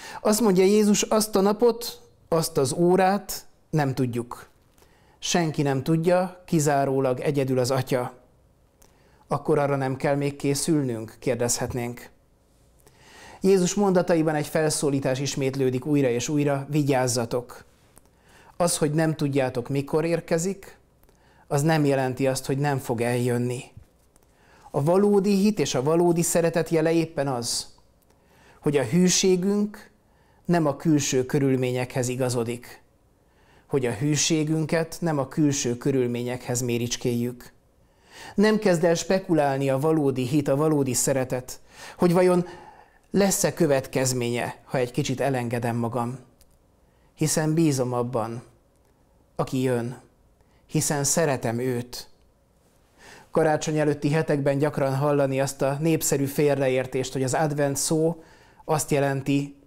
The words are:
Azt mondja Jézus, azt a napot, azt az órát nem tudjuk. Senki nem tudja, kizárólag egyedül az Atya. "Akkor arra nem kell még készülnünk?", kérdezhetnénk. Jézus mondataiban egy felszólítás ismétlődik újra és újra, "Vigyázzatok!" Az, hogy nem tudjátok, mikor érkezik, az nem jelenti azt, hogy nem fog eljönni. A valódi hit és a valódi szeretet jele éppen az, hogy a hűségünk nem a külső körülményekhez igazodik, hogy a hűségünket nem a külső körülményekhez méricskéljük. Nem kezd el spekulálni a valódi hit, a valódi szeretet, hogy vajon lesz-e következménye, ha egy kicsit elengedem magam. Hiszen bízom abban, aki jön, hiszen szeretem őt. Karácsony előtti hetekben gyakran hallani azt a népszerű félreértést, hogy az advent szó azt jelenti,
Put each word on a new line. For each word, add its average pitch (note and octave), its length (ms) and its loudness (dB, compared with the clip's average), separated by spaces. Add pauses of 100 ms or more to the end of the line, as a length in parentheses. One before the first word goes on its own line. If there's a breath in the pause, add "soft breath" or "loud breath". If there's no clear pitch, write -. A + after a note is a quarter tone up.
(220 loud breath)
Azt G#3+ 200 2
mondja F#3+ 220 4
Jézus, G#3 380 4
azt G#3+ 340 0
a G3 60 2
napot, G#3+ 600 0 (260)
azt E3 300 -2
az C#3 160 0
órát F#3 720 2 (240)
nem C#3+ 240 0
tudjuk. A#2+ 560 -6 (720 soft breath)
Senki D#3+ 420 0
nem C3+ 220 0
tudja, F3 600 0
kizárólag C#3 720 2
egyedül C3+ 400 0
az B2 120 0
Atya. B2+ 420 -2 (1120 soft breath)
"Akkor C#3+ 320 0
arra C#3+ 160 0
nem C3+ 200 -2
kell C#3+ 200 0
még C#3+ 200 -2
készülnünk?", C#3 840 -2
kérdezhetnénk. A#2+ 920 -4 (1300 loud breath)
Jézus F#3+ 320 4
mondataiban F3 640 2
egy D3 120 -4
felszólítás C#3+ 720 0
ismétlődik C3 680 -2
újra C#3+ 240 2
és A#2+ 200 -2
újra, C#3+ 400 0
"Vigyázzatok!" B2+ 960 -2 (920 soft breath)
Az, E3+ 200 0
hogy D3+ 140 0
nem D#3+ 240 0
tudjátok, C3 540 -2
mikor C#3+ 360 -2
érkezik, E3+ 720 -4 (680 soft breath)
az C#3+ 140 0
nem D#3 240 2
jelenti C3+ 420 0
azt, C3 180 -2
hogy C#3 120 -2
nem C#3+ 200 0
fog B2 240 -4
eljönni. B2 640 -2 (1080 soft breath)
A C#3+ 120 -2
valódi G3+ 520 4
hit G#3 240 2
és C#3+ 160 0
a B2+ 80 0
valódi E3+ 380 2
szeretet E3 480 0
jele E3 220 2
éppen D#3+ 360 0
az, A#2+ 400 -4 (920 soft breath)
hogy C#3+ 160 2
a C3+ 60 2
hűségünk F#3 1080 2 (540 soft breath)
nem E3+ 200 2
a C#3 100 0
külső C#3+ 500 2
körülményekhez B2+ 840 0
igazodik, B2 760 -4 (840 soft breath)
hogy C3+ 180 -2
a A#2 60 0
hűségünket D#3 1080 0
nem D#3+ 180 -2
a C3+ 100 -2
külső C#3 500 0
körülményekhez B2 840 -2
méricskéljük. A#2+ 920 -4 (840 loud breath)
Nem G#3+ 240 4
kezd F3+ 240 2
el E3+ 120 4
spekulálni D3 720 0
a C3+ 100 0
valódi C#3 480 0
hit, C#3+ 200 0
a C3+ 80 2
valódi C#3+ 380 2
szeretet, C3 640 -4 (380 loud breath)
hogy E3+ 160 2
vajon F3+ 320 4 (640 loud breath)
lesz-e F#3 420 0
következménye, B2+ 1120 0
ha - 140 -4
egy B2 140 -2
kicsit C3+ 280 -2
elengedem A#2+ 560 -2
magam. A#2+ 440 -4 (960 soft breath)
Hiszen D#3 380 0
bízom C3+ 400 2
abban, A#2+ 500 -4 (920)
aki C#3 260 -4
jön, B2+ 400 -2 (640 soft breath)
hiszen D3+ 380 -2
szeretem C3 560 0
őt. A#2+ 480 -6 (1200 loud breath)
Karácsony D#3 460 2
előtti D3+ 340 0
hetekben D3 460 0
gyakran C#3 380 0
hallani C#3 440 2
azt C3+ 220 -4
a C#3+ 180 0
népszerű D#3 460 0
félreértést, C3+ 880 0
hogy C3 100 -2
az B2+ 100 -2
advent C#3+ 440 0
szó E3 460 0 (420 loud breath)
azt D#3 260 -2
jelenti, C#3 640 0 (120)